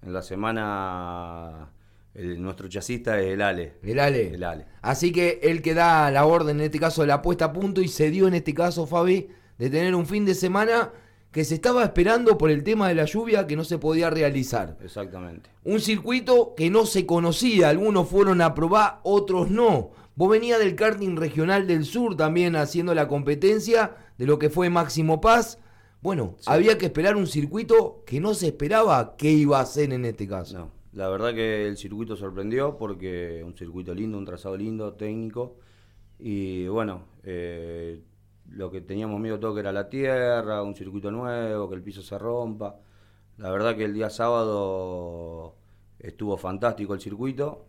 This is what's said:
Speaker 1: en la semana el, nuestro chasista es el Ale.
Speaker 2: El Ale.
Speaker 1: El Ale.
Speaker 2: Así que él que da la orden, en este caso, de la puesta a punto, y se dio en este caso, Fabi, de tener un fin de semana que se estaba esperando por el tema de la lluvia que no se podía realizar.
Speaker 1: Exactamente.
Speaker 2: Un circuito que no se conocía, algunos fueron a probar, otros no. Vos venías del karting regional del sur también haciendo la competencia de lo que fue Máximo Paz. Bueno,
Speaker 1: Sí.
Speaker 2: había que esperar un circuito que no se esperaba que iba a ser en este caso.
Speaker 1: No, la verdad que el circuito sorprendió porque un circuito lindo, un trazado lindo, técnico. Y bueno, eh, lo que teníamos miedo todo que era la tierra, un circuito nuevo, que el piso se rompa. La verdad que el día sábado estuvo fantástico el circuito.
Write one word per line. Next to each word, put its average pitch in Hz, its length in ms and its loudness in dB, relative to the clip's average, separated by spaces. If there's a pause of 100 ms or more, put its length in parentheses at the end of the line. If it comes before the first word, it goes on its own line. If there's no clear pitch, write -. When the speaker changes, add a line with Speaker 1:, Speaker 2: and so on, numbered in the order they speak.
Speaker 1:
en 90 100 -12
la 90 100 -6
semana 90 1500 -8 (420)
el, 87 280 -8
nuestro 95 280 -10
chasista 107 520 -4
es 95 120 0
el 98 100 -2
Ale. 90 400 -4
Speaker 2:
El 110 160 -4
Ale. 127 360 0
Speaker 1:
El 90 100 -8
Ale. 82 220 -8 (160)
Speaker 2:
Así 143 280 0
que 175 320 2
él 165 200 2
que 160 120 0
da 165 360 6
la 139 160 6
orden, 156 340 4
en 151 60 0
este 151 120 -4
caso, 160 220 0
de 147 80 4
la 143 140 2
puesta 175 240 0
a 151 60 -2
punto, 190 280 0
y 185 80 2
se 151 220 2
dio 190 180 4
en 180 60 2
este 156 200 0
caso, 165 320 0
Fabi, 175 420 2 (300)
de 127 120 -2
tener 175 240 2
un 170 120 0
fin 208 180 -2
de 190 100 2
semana 214 580 2 (400)
que 156 120 0
se 160 120 -2
estaba 247 260 4
esperando 220 560 4
por 156 140 4
el 147 100 2
tema 208 240 2
de 180 80 2
la 156 120 2
lluvia 208 420 0
que 147 80 -2
no 160 80 -4
se 165 140 -4
podía 160 300 2
realizar. 135 720 -2
Speaker 1:
Exactamente. 90 680 -12 (140)
Speaker 2:
Un 214 160 0
circuito 233 760 2
que 160 140 2
no 214 160 4
se 196 200 0
conocía, 170 640 4
algunos 185 380 2
fueron 190 320 4
a 165 140 4
probar, 190 480 2
otros 190 480 2
no. 202 400 4 (240)
Vos 180 160 4
venías 226 300 4
del 190 160 2
karting 202 400 0
regional 160 500 0
del 165 180 2
sur 220 320 -2
también 165 380 2
haciendo 170 400 0
la 151 140 2
competencia 180 880 2 (200)
de 123 100 -4
lo 147 120 4
que 151 120 2
fue 175 200 2
Máximo 160 500 2
Paz. 226 380 4 (420)
Bueno, 135 380 -4
Speaker 1:
Sí. - 80 -20
Speaker 2:
había 185 320 6
que 185 80 -2
esperar 185 300 2
un 196 100 0
circuito 185 800 2
que 131 140 -4
no 208 140 0
se 180 140 -2
esperaba 156 680 2
que 151 160 2
iba 143 260 6
a 131 80 0
ser 143 260 -2
en 123 120 -4
este 107 240 -6
caso. 92 280 -8
Speaker 1:
No, 85 140 -14 (220)
la 95 160 -6
verdad 107 260 -2
que 110 320 -2
el 101 100 -4
circuito 107 380 -10
sorprendió 101 640 -4
porque 90 680 -10
un 85 120 -16
circuito 90 360 -12
lindo, 107 260 -8
un 98 60 -10
trazado 95 320 -12
lindo, 107 360 -8
técnico. 113 640 -10 (640)
Y 95 480 -6
bueno, 98 380 -6 (180)
eh, 85 800 -12 (480)
lo 92 200 -12
que 92 120 -12
teníamos 104 360 -8
miedo 110 220 -6
todo 110 140 -6
que 104 60 -6
era 98 120 -6
la 101 160 -6
tierra, 123 760 -2
un 101 140 -8
circuito 98 340 -10
nuevo, 113 600 -6
que 95 40 -10
el 92 80 -12
piso 98 200 -16
se 98 160 -12
rompa. 110 600 -8 (600)
La 95 120 -8
verdad 107 240 -2
que 107 100 -6
el 104 100 -4
día 107 160 -4
sábado 92 1500 -4 (420)
estuvo 101 380 -8
fantástico 101 580 -4
el 95 60 -10
circuito. 123 680 -8